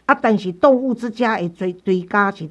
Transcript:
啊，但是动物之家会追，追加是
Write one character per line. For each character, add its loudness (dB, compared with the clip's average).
啊， 4
但 2
是 -6
动 4
物 0
之 -6
家 -2
会 -4
追， -6
追 -2
加 0
是 -14